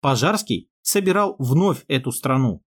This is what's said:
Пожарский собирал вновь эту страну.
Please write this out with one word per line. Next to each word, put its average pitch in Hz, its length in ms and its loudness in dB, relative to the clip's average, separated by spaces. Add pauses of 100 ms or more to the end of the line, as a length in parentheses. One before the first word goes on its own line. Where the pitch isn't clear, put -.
Пожарский 143 680 -2 (120)
собирал 196 580 0
вновь 143 480 2
эту 127 240 -2
страну. 131 520 -2 (120)